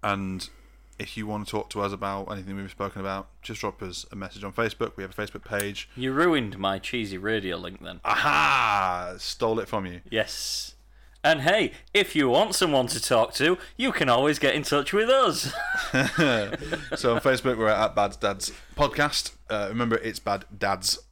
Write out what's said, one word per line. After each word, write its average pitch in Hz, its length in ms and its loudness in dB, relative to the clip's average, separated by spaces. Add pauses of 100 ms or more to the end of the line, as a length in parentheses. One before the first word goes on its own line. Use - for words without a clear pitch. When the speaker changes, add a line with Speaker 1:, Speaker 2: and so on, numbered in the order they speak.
Speaker 1:
and 98 460 -2 (500)
if - 180 -10
you 107 100 -8
wanna 104 200 -6
talk 107 240 -4
to 107 100 -4
us 101 120 0
about 98 380 -4
anything 98 260 -8
we've 98 140 -10
spoken 98 300 -8
about, 95 280 -6 (120)
just - 200 -12
drop 104 220 -6
us 90 300 -10
a 104 40 -14
message 98 280 -12
on 98 80 -8
Facebook. 113 440 -4
We - 60 -10
have 92 160 -12
a - 20 -6
Facebook 104 240 -8
page. 101 520 -6
Speaker 2:
You 131 160 -4
ruined 135 460 0
my 98 200 -2
cheesy 98 400 -6
radio 98 380 -2
link 90 260 -10
then. 87 220 -14
Speaker 1:
Aha! 107 1120 2
Stole 113 400 -2
it 98 100 -6
from 101 180 -2
you. 87 140 -10 (100)
Speaker 2:
Yes. - 640 -4 (500)
And 147 180 4
hey, 170 280 2 (240)
if 196 220 2
you 143 120 4
want 175 280 4
someone 139 320 4
to 113 120 -4
talk 117 340 4
to, 165 220 4 (200)
you 247 160 0
can 143 160 2
always 139 320 4
get 139 160 4
in 147 80 -2
touch 143 280 0
with 214 160 4
us. 247 440 4 (400)
<laughs> - 0 -
Speaker 1:
<laughs> - 0 - (1040)
So 120 180 2
on 117 60 2
Facebook, 127 380 2
we're 110 100 4
at 107 260 4
Bad 101 260 2
Dads 101 320 -2 (240)
Podcast. 147 560 0 (160)
Uh, 104 200 -2
remember, 113 300 0
it's 110 200 -4
Bad 101 260 -2 (120)
Dads. 98 420 0 (140)